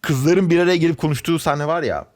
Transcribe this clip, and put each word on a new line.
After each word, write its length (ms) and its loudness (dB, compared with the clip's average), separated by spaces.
kızların 480 2
bir 100 4
araya 180 2
gelip 200 0
konuştuğu 420 -2
sahne 280 -2
var 160 -2
ya 220 -4